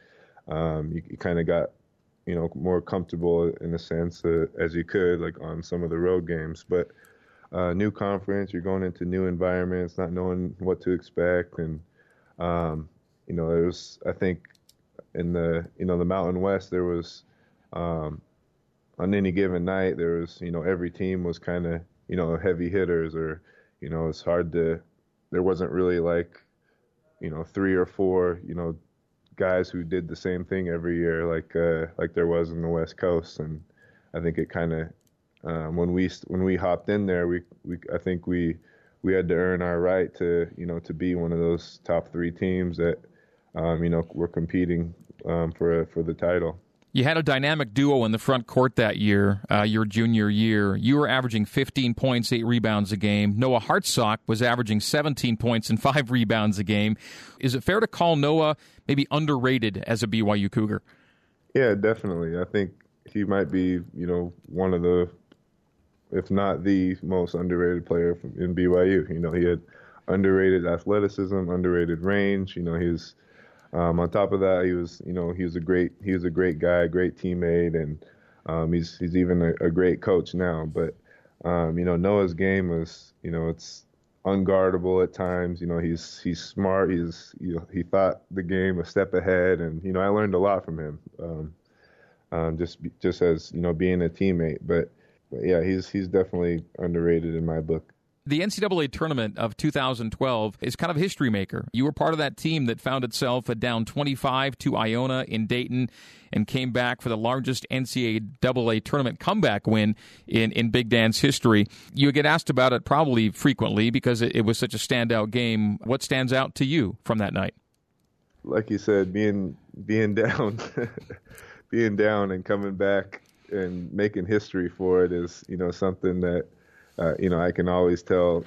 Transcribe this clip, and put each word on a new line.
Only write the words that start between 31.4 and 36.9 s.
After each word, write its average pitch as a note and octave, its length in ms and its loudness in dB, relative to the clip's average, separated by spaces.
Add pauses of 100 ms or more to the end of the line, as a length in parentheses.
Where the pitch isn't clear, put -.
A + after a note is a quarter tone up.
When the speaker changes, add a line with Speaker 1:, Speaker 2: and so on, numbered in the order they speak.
Speaker 1:
uh, E2 300 0 (120)
like E2+ 180 -4
there F2 100 2
was E2+ 260 0
in E2 120 -6
the E2 40 -4
West E2 300 -4
Coast. E2+ 420 -2
And D#2 220 -10 (520)
I E2+ 60 -6
think E2 200 -2
it D#2+ 120 -4
kinda, E2 400 -4 (520)
um, D#2+ 320 -6
when F2 180 0
we, F#2 160 0 (180)
when F#2 160 -2
we F#2 120 2
hopped F2 340 -2
in G#2 160 0